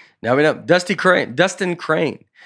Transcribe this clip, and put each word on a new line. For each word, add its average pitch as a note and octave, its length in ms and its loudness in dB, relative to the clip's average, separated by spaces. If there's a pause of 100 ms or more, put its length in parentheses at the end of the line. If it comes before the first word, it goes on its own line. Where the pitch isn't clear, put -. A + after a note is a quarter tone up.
(220)
Now A#2+ 140 0
we D3 80 2
know. D3+ 120 2
Dusty F3 400 0
Crane, F3+ 400 0
Dustin F3+ 420 -2
Crane, D#3+ 480 -4 (200)